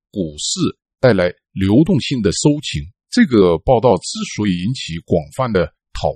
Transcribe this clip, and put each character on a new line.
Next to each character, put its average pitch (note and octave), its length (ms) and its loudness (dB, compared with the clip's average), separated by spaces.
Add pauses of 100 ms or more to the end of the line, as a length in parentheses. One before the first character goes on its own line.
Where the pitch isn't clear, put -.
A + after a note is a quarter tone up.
(140)
股 D#2 260 -8
市 - 220 -6 (400)
带 B2 120 4
来 F2+ 220 0 (160)
流 G2 320 2
动 D#3+ 180 2
性 B2 220 -4
的 F#2+ 80 2
收 D3 320 0
紧。 - 180 -8 (300)
这 A#3+ 160 2
个 F#2+ 320 4
报 A#2 220 2
道 G#2 160 4
之 - 240 -10 (160)
所 G#2 100 -2
以 F2+ 160 -2
引 A2 100 -4
起 E2 320 -10
广 F2 160 -2 (160)
泛 B2 160 -4
的 F2 140 0 (260)
讨 D2+ 240 -4